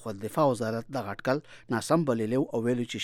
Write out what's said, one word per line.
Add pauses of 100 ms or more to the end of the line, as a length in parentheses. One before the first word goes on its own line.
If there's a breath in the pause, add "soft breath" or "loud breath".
خو
د
دفاع
وزارت
دغه
اټکل (320 loud breath)
ناسم
بللی
او
ویلي
چې